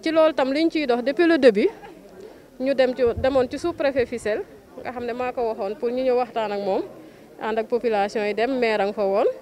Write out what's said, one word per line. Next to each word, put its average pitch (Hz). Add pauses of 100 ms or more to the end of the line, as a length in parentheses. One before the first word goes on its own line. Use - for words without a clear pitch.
Ci 320
loolu 320
tam 269
liñ 320
ciy 311
dox 240
depuis 277
le 330
début, 254 (880)
ñu 269
dem 254
ci, 254 (140)
demoon 262
ci -
sous-préfet 277
Fissel, 226 (400)
nga -
xam 240
ne 233
maa 247
ko 247
waxoon 220
pour 240
ñu 247
ñëw 254
waxtaan 233
ak 202
moom, 202 (560)
ànd 226
ak 220
population 220
yi 208
dem, 240
maire 220
a 196
nga 202
fa 208
woon. 202 (140)